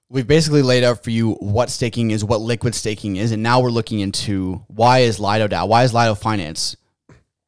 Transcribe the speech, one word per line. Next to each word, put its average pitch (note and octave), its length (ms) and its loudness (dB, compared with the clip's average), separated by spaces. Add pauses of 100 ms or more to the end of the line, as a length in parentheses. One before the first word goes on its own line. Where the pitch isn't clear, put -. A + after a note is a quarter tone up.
we've B2 200 -4
basically D3+ 340 4
laid B2+ 220 4
out A#2+ 200 2
for - 60 -8
you A2+ 240 0
what A#2 380 -2
staking A#2 400 -2
is, G#2+ 120 -2
what G#2+ 180 0
liquid A#2 340 -2
staking G#2 400 -6
is, A2 160 -2
and G#2+ 100 -2
now A#2+ 180 2
we're B2 100 2
looking A#2 320 -2
into G2 640 -4
why A#2+ 320 2
is A2+ 200 2
Lido G#2 280 0
dao, F#2 200 -2
why A2+ 160 4
is A#2+ 120 0
Lido A#2 180 2
Finance G#2 600 -6 (720)